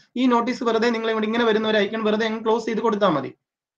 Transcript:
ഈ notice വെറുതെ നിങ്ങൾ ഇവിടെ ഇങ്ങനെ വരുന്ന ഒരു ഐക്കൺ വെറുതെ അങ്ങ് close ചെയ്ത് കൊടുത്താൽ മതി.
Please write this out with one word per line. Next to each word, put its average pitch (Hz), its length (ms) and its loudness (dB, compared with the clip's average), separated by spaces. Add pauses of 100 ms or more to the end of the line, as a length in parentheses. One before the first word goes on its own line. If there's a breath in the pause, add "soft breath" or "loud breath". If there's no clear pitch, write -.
(160 loud breath)
ഈ 254 100 0
notice 240 380 2
വെറുതെ 226 260 0
നിങ്ങൾ 226 220 -2
ഇവിടെ 220 140 -2
ഇങ്ങനെ 233 200 0
വരുന്ന 220 220 2
ഒരു 214 100 2
ഐക്കൺ 214 260 -2
വെറുതെ 214 220 0
അങ്ങ് 220 180 -4
close 226 220 0
ചെയ്ത് 220 140 -2
കൊടുത്താൽ 208 300 2
മതി. 131 240 -2 (440)